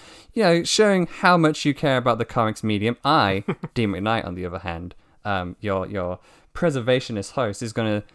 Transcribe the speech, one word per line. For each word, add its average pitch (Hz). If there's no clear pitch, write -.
you 226
know, 170
showing 196
how 180
much 156
you 143
care 135
about 120
the 117
comics 110
medium. 107
I, 107
<laughs> -
Dean 113
McKnight, 104
on 90
the 90
other 87
hand, 87
um, 92
your, 95
your 90
preservationist 127
host, 113
is 110
gonna, 107